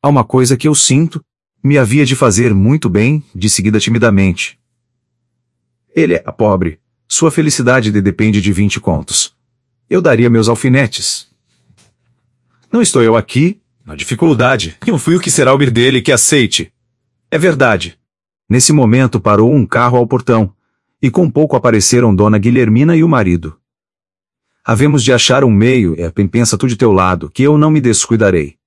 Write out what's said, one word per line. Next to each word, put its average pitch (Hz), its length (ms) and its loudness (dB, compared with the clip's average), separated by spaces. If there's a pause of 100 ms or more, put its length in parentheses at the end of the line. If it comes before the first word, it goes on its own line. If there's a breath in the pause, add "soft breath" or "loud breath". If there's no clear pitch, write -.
Há 143 80 0
uma 135 140 2
coisa 127 340 0
que 151 100 -4
eu 151 80 2
sinto, 156 480 -2 (400)
me 143 140 2
havia 131 280 2
de 127 100 -2
fazer 117 380 0
muito 117 360 0
bem", 120 340 0 (100)
de 98 160 -4
seguida 107 300 0
timidamente. 101 800 0 (1400)
"Ele 147 200 0
é - 160 -8
pobre. 92 480 -2 (280)
Sua 160 240 0
felicidade 127 600 0
de-, 104 100 0
depende 101 400 0
de 98 100 -2
vinte 101 280 -2
contos. - 560 -6 (540)
Eu 185 120 0
daria 120 280 2
meus 113 180 2
alfinetes." 127 800 -2 (1400)
"Não 240 100 0
estou 131 220 2
eu 113 120 4
aqui, 147 440 -2 (260)
na 76 100 -18
dificuldade. 123 920 -2
Eu 196 120 -2
fui 165 180 0
o 175 40 0
que 175 120 -6
será 131 220 2
o 139 40 0
mir 139 140 0
dele 123 300 0
que 147 100 -2
aceite." 120 600 0 (580)
"É 160 80 -4
verdade." 131 640 -2 (480)
Nesse 127 240 0
momento 127 480 2
parou 107 340 2
um 131 120 2
carro 123 320 0
ao 120 100 0
portão, 117 460 -2 (480)
e 131 100 0
com 175 180 0
pouco 147 260 0
apareceram 117 600 2
Dona 107 220 2
Guilhermina 120 580 2
e 160 80 2
o 170 60 2
marido. 87 500 -2 (1040)
"Havemos 131 380 0
de 127 100 2
achar 127 300 0
um 120 80 2
meio, 104 480 2
é, 85 120 -8
bem, 101 160 -2
pensa 113 300 -2
tu 135 100 -2
de 120 80 -4
teu 113 160 2
lado, 92 380 0
que - 140 -4
eu 147 140 4
não 151 120 2
me 156 100 2
descuidarei." 107 760 0 (120)